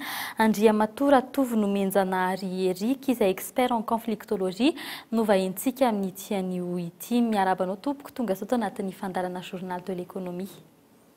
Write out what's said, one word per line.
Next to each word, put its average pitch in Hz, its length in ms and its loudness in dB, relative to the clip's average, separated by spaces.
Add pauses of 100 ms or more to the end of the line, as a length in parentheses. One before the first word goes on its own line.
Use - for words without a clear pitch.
(360)
Andriamatoa 214 760 4
Ratovo 247 440 2
Nomenjanahary 190 1120 0
Eric, 214 420 0
izay 214 220 4
expert 247 420 -2
en 226 100 0
conflictologie, 214 920 0 (380)
no 226 120 2
vahintsika 196 640 2
amin'ny 196 220 0
ity - 240 -8
anio 180 440 -4
ity. 202 440 -2
Miarabanao, 190 580 2
tompoko, 285 300 -6
tonga 196 240 -2
sao 202 100 -6
tao 240 140 0
anatin'ny 196 340 -4
fandarana 180 480 -6
Journal 180 460 -8
de 190 80 -6
l'Économie. 180 560 -8 (640)